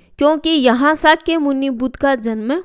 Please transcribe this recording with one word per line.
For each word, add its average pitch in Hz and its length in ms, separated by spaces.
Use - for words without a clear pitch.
क्योंकि 302 320
यहाँ 277 460
शाक्य 320 420
मुनि 277 320
बुद्ध 254 260
का 277 200
जन्म 226 500